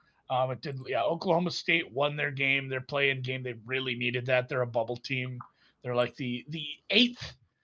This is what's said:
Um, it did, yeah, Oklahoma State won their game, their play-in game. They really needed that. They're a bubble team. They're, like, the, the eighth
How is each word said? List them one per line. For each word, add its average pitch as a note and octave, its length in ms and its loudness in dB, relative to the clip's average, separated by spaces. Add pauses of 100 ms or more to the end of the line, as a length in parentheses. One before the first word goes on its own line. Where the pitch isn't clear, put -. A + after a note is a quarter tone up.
(300)
Um, C3 200 2
it B2+ 100 -4
did, C#3 260 -6
yeah, A#2+ 180 2
Oklahoma E3+ 480 2
State - 400 0
won D3 240 0
their D3 160 -2
game, C3+ 360 0
their C3 140 -2
play-in C#3 400 2
game. C3 200 -4
They B2 120 -6 (100)
really C3 300 -2
needed B2 320 -2
that. B2+ 220 2
They're C3 140 0
a A#2+ 40 0
bubble A#2 320 0
team. B2+ 400 -6 (440)
They're, B2 120 -4
like, A#2+ 220 2
the, B2 340 -4
the D3+ 160 -8 (240)
eighth A#3+ 440 2 (280)